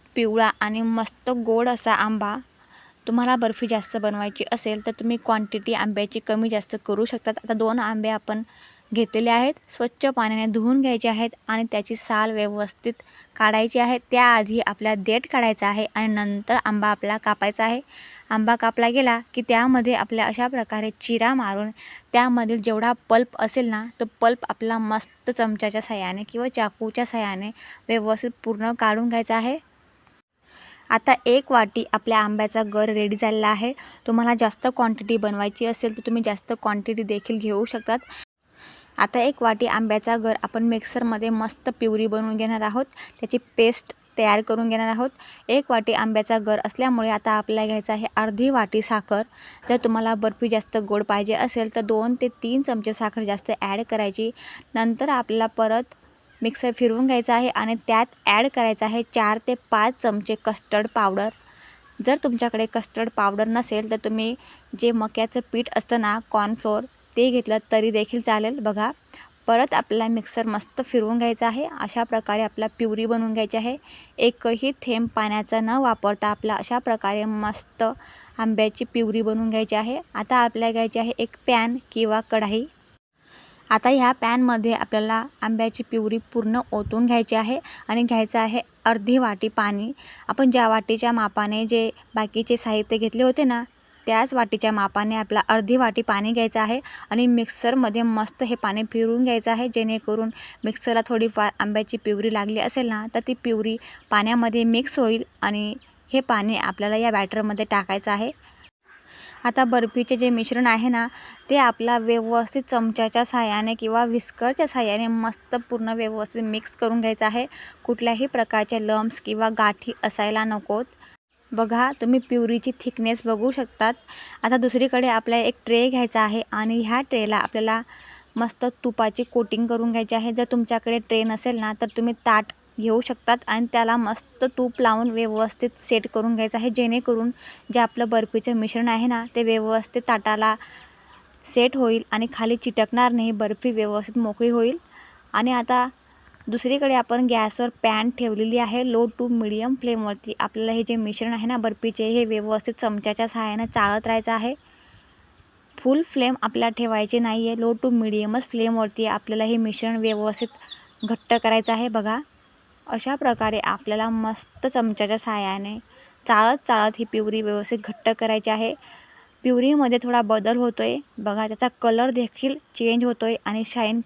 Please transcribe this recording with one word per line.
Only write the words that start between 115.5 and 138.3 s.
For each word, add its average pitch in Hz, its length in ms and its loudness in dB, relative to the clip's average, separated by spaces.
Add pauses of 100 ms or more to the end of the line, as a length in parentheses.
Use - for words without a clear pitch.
पूर्ण 226 260 -4
व्यवस्थित 220 460 -6
मिक्स 220 340 -6
करून 233 240 0
घ्यायचं 220 260 0
आहे. 240 200 0 (380)
कुठल्याही 233 420 0
प्रकारचे 226 600 -2
लम्प्स 214 340 0
किंवा 214 280 -2 (100)
गाठी 214 340 0 (120)
असायला 214 400 -2
नकोत. 214 400 -2 (680)
बघा, 233 380 2 (100)
तुम्ही 247 200 4
प्युरीची 240 500 0 (100)
थिकनेस 226 440 -2
बघू 226 260 0
शकतात. 240 440 0 (480)
आता 233 140 4
दुसरीकडे 254 520 2
आपल्याला 233 380 2
एक 247 80 0 (120)
ट्रे 233 240 4
घ्यायचा 247 300 0
आहे 214 220 2 (100)
आणि 220 280 0
ह्या 233 200 0
ट्रेला 214 360 0
आपल्याला 220 440 0 (560)
मस्त 233 280 -2 (200)
तुपाची 220 400 0
कोटिंग 233 420 -2
करून 233 260 0
घ्यायची 226 220 -2
आहे. 226 180 -2
जर 240 200 0
तुमच्याकडे 233 460 0
ट्रे 226 260 0
नसेल 226 340 -2
ना, 214 220 -4
तर 233 60 0 (100)
तुम्ही 233 180 0 (120)
ताट 214 260 4 (260)
घेऊ 220 220 2
शकतात 240 360 0 (100)
आणि 233 260 0
त्याला 233 240 4
मस्त 226 480 -2 (120)
तूप 254 240 -2
लावून 233 300 4
व्यवस्थित 226 680 -2
सेट 226 340 0
करून 226 220 0
घ्यायचं 220 220 -2
आहे, 240 120 0
जेणेकरून 233 600 0 (420)
जे 247 80 2
आपलं 233 280 0
बर्फीचं 226 480 0